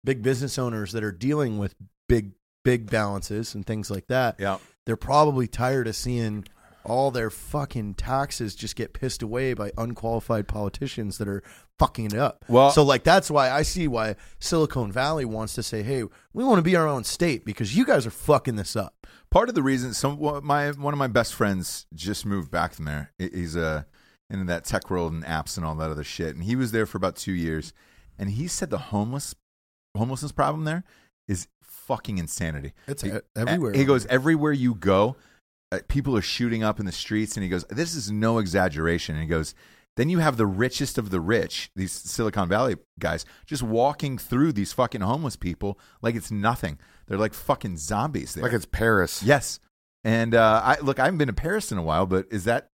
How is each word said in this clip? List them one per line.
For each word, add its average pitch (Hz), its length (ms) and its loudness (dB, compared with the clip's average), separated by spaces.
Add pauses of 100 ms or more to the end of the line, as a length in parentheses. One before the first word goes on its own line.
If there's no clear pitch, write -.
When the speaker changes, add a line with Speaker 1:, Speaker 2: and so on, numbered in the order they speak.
Speaker 1:
big 127 180 -2
business 131 360 0
owners 110 340 -4
that 110 120 -4
are 101 80 -2
dealing 120 460 0
with 101 160 -4 (340)
big, 104 240 2 (320)
big 120 260 2
balances 104 640 -2
and 101 120 -8
things 107 260 -6
like 95 160 -8
that. 123 320 0
Speaker 2:
Yeah. 98 180 -2 (280)
Speaker 1:
They're 113 100 -2
probably 139 500 4
tired 127 400 0
of 110 80 -4
seeing 113 520 -4 (380)
all 131 260 2
their 113 200 -2
fucking 120 640 -6
taxes 127 600 -4
just - 220 -10
get - 160 -8
pissed - 300 -6
away 123 320 -2
by 104 240 -6
unqualified 113 680 -2
politicians 104 720 -6
that 104 100 -4
are 98 160 -4 (360)
fucking 113 280 0
it 104 80 -4
up. 131 320 -2
Speaker 2:
Well 131 260 10
Speaker 1:
So, 156 100 8
like, 135 220 6
that's 170 260 6
why 139 200 4
I 143 120 2
see 160 260 -2
why 110 280 -2 (220)
Silicon 143 540 0
Valley 139 320 -2
wants 110 300 -6
to 120 80 -6
say, 107 200 -4
"Hey, 123 220 -2 (300)
we 247 100 -2
wanna 226 160 8
be 175 160 4
our 160 100 4
own 139 160 -2
state 160 440 -2
because 107 280 -4
you 254 120 4
guys 151 200 4
are 110 40 -4
fucking 131 460 2
this 101 200 -6
up." - 300 -6 (240)
Speaker 2:
Part 226 180 6
of 233 60 -6
the 147 80 2
reason, 127 320 0
some, 143 240 -2
one, 147 260 -2
my, 147 280 2
one 143 200 -4
of 143 60 -2
my 135 100 2
best 113 260 2
friends 95 600 -2
just 90 320 -4
moved 95 240 -4
back 82 240 -2
from 80 100 -8
there. 73 340 -6
He, 92 140 -6
he's, 85 240 -6
uh, 78 280 -2 (440)
into 95 160 -4
that 87 200 -4
tech - 260 -4
world 85 240 -2
and 80 100 -8
apps 78 320 -4
and 87 80 -6
all 78 120 -4
that 78 140 -4
other 76 140 -6
shit. 80 300 -6
And 85 100 -8
he 113 100 -2
was 127 160 0
there 110 160 0
for - 120 -8
about 90 180 -2
two - 160 -6
years. 80 400 -2 (460)
And 98 120 -4
he 123 160 -4
said 175 240 -4
the 185 80 -2
homeless, 117 560 -4 (640)
homelessness 131 360 -4
problem 151 320 0
there 165 200 -2 (440)
is 95 200 -2 (140)
fucking - 560 -6
insanity. 78 560 -4 (120)
Speaker 1:
It's 139 160 -8
Speaker 2:
He, 98 60 -4
Speaker 1:
e-, 101 120 -4 (140)
everywhere. 117 380 0
Speaker 2:
he 135 140 4
goes, 131 200 6
"Everywhere 147 460 4
you 123 240 2
go, 98 400 4 (560)
uh, 92 160 -4
people 135 280 2
are 98 60 4
shooting 113 400 -2
up 107 160 0
in 104 80 -4
the 87 60 -4
streets." - 440 -2
And 104 60 -4
he 92 80 -2
goes, 90 180 0
"This 165 280 -4
is 104 160 -6
no 110 260 2
exaggeration." 85 800 0
And 78 80 -2
he 78 40 -6
goes, 80 260 -2 (420)
"Then 127 120 2
you 175 120 2
have 151 160 2
the 113 100 4
richest 120 500 -2
of 104 140 -4
the 92 100 2
rich, 95 540 -2
these 95 180 -4
Silicon 104 560 -2
Valley 107 280 2 (240)
guys, 80 260 -2 (200)
just 131 180 -4
walking 127 520 0
through 143 360 2
these 101 200 -2
fucking 120 300 0
homeless 127 340 -2
people 98 420 -6 (220)
like 117 140 0
it's 110 160 -6
nothing. 104 480 -2 (280)
They're 98 120 -4
like 107 160 0
fucking 104 420 -4
zombies 101 580 -4
there." 80 100 -6
Speaker 3:
Like 120 100 0
it's 98 120 -2
Paris. 104 560 2
Speaker 2:
Yes. 135 380 2 (460)
And, 113 280 2
uh, 110 280 8
I, 131 200 4
look, 135 160 0
I 131 60 4
haven't 175 120 2
been 147 120 2
to 107 40 -4
Paris 185 400 -2
in 98 60 -2
a 85 40 -2
while, 80 220 2
but 92 260 0
is 98 140 -4
that, 117 240 0 (120)